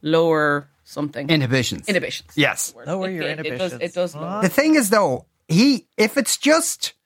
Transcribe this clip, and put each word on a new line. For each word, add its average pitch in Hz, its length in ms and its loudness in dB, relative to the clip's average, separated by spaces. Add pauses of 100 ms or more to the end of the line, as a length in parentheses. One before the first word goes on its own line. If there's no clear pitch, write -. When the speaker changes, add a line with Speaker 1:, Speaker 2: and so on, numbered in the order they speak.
Speaker 1:
Lower 151 680 2 (160)
something. 143 440 -8
Speaker 2:
Inhibitions. 131 600 0
Speaker 1:
Inhibitions. - 460 -4
Speaker 2:
Yes. - 380 -2
Speaker 1:
Word. 123 140 -16
Speaker 3:
Lower 185 220 -4
Speaker 1:
It, 190 60 -8
Speaker 3:
your 156 80 -6
Speaker 1:
it, 147 80 -4
it 156 40 -6
does, 156 380 -6
Speaker 3:
inhibitions. 120 80 -10
Speaker 1:
it 175 120 -6
does 175 220 -4
Speaker 3:
Ah. 147 40 -14 (160)
Speaker 1:
lower. 214 80 -4
Speaker 2:
The 190 60 2
thing 311 260 2
is, 226 160 2
though, 190 340 2 (240)
he, 226 380 4 (100)
if 208 200 2
it's 254 200 -2
just - 560 0 (120)